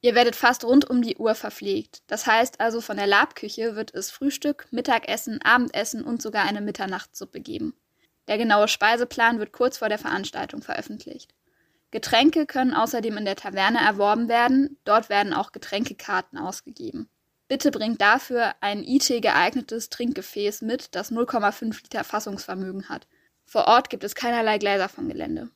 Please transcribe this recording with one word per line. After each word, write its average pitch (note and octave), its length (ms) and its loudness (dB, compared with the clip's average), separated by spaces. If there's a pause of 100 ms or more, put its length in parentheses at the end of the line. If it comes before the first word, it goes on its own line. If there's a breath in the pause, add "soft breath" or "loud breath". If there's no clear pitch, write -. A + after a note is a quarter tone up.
Ihr A#3+ 140 4
werdet A#3+ 200 6
fast B3 280 2
rund C4 260 6
um B3 120 2
die A#3 160 -2
Uhr A3 160 2
verpflegt. - 720 -6
Das - 200 -4
heißt A#3 340 4
also, A3+ 200 0
von G#3 160 -8
der G3+ 100 0
Labküche G#3+ 680 0
wird A3 180 -8
es - 180 -8
Frühstück, - 600 -4
Mittagessen, A#3 680 -2
Abendessen A#3 640 0
und A#3 180 -6
sogar G#3+ 240 -2
eine G3+ 160 -4
Mitternachtssuppe F#3+ 800 -10
geben. - 340 -8 (520)
Der G#3 100 -2
genaue G#3+ 300 4
Speiseplan A#3 720 2
wird G#3 120 -6
kurz - 280 0
vor A3 100 -2
der G#3 80 -2
Veranstaltung - 640 -6
veröffentlicht. - 720 -12 (560)
Getränke C#4 560 4
können B3+ 300 0
außerdem A3+ 420 0
in G#3 80 -6
der G3 100 -2
Taverne G3 440 0
erworben G#3 480 2
werden. C4 560 4
Dort A3 260 2
werden G3+ 240 2
auch - 180 -2
Getränkekarten G3+ 840 -6
ausgegeben. - 720 -10 (380)
Bitte - 240 2
bringt G#3+ 300 -4
dafür A3+ 600 2
ein G3+ 220 -4
I C4+ 160 4
T A#3+ 200 0
geeignetes A3+ 680 0
Trinkgefäß G#3 720 -4
mit, A3+ 340 -6
das G3 160 -6
null A#3 140 0
Komma G#3 260 0
fünf A3 300 -8
Liter - 220 -8
Fassungsvermögen F#3+ 840 -8
hat. - 180 -12 (380)
Vor - 220 2
Ort A#3+ 220 6
gibt - 140 -10
es G#3 120 -8
keinerlei A3+ 440 0
Gläser G3 300 0
vom F3 180 -8
Gelände. - 480 -8